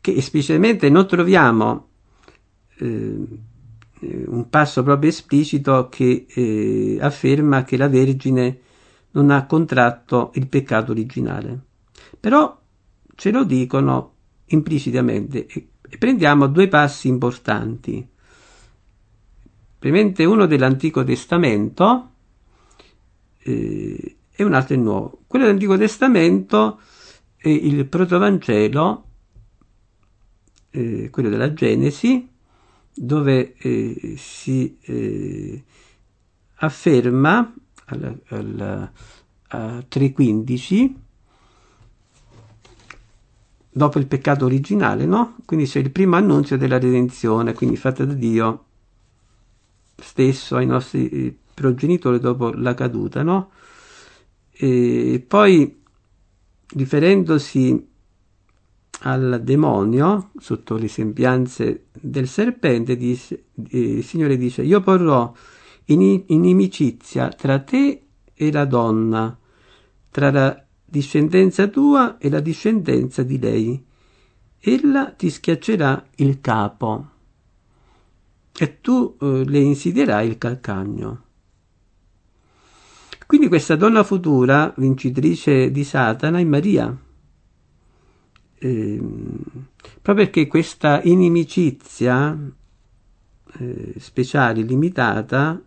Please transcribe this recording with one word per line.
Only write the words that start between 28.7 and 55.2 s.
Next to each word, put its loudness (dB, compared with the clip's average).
eh, -6
quello -2
della -2
Genesi, 0
dove, 0
eh, -6
si, -6
eh, -8
afferma 0
al, -12
al, -10
a -12
tre 0
quindici, 0
dopo 0
il 0
peccato -2
originale, -2
no? -2
Quindi -2
c'è -4
il -2
primo 2
annunzio 2
della 0
redenzione, 0
quindi -2
fatta -4
da -4
Dio -2
stesso -2
ai 0
nostri, -2
eh, -6
progenitori 0
dopo -2
la -4
caduta, -4
no? -2
E 0